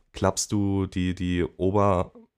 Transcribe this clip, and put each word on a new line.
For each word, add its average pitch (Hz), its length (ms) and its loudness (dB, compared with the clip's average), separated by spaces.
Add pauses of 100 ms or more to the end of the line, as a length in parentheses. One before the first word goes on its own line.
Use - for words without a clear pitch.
(120)
klappst - 400 -2
du 98 340 0
die, 90 280 -2
die 90 300 0 (140)
Ober-, 95 540 2 (260)